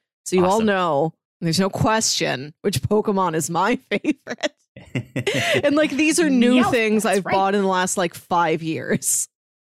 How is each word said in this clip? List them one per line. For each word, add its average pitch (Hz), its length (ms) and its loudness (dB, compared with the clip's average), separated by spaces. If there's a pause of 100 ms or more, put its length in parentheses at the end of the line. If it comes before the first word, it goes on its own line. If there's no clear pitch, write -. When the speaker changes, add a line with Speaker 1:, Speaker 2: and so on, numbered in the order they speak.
(260)
Speaker 1:
So 180 100 -2
you 180 80 4
all 190 100 4
Speaker 2:
Awesome. 220 120 2
Speaker 1:
know, 165 480 0 (260)
there's 165 180 -2
no 196 120 2
question 156 920 -2
which - 200 -2
Pokemon 196 520 0
is 160 160 -2
my 190 260 0
<laughs> - 140 -10
favorite. - 600 -4 (240)
Speaker 2:
<laughs> - 880 -4
Speaker 1:
And, 285 100 2
like, 311 160 2
these 311 300 0
are 311 100 2
new 247 320 4
Speaker 2:
Meowth, - 80 0
Speaker 1:
things 220 320 0
Speaker 2:
that's 202 160 0
Speaker 1:
I've 175 80 -6
Speaker 2:
right. 180 80 -6
Speaker 1:
bought 196 220 2
in 202 60 0
the 190 60 0
last, 185 300 -2
like, 175 160 -2
five 165 480 -2
years. - 680 -4 (380)